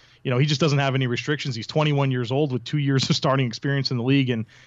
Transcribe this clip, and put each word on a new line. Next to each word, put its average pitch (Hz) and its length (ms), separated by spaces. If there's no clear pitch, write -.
you 135 80
know, 123 60
he 143 80
just 147 140
doesn't 147 200
have 135 160
any 131 120
restrictions. 123 480
He's 110 120
twenty-one 143 440
years 123 180
old 139 220
with 117 140
two 151 140
years 139 300
of 139 60
starting 135 320
experience 139 420
in 131 60
the 117 80
league, 131 260
and, 110 160